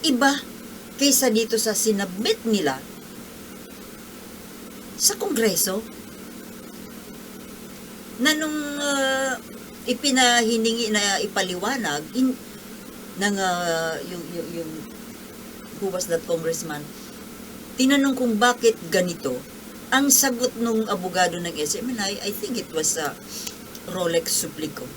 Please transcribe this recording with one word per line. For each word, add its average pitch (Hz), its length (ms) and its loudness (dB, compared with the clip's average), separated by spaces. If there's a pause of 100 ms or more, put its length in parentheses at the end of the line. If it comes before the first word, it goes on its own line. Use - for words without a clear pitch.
Iba 277 260 6 (640)
kaysa 269 380 6
dito 226 240 4
sa 214 180 2
sinubmit 208 720 2
nila 156 320 2 (2250)
sa - 240 4
Kongreso. 220 640 2 (2500)
Na 294 100 6
nung, 302 240 0 (240)
ah, 269 560 2 (540)
ipinahiningi 233 1040 4
na 202 320 4
ipaliwanag 185 800 0 (100)
in, 254 160 4 (840)
ng, 202 240 2
ah, 165 560 0 (100)
yung, 175 160 -8 (140)
yung, 165 120 -6 (120)
yung, 160 100 -6 (1080)
who 196 100 0
was 180 160 -2
that 165 220 0
congressman? 160 560 -2 (920)
Tinanong 269 400 6
kung 233 240 4
bakit 240 380 6 (100)
ganito. 165 480 0 (560)
Ang 277 160 6
sagot 254 560 4
nung 220 240 2
abogado 180 560 2
ng 165 160 -4
S - 160 0
M 240 160 -4
N 233 80 -4
I, 196 240 -2
I 202 80 -2
think 247 240 -4
it 190 160 -6
was, 156 240 2
ah, 151 160 0 (800)
Rolex 170 400 2
Suplico. 151 640 -4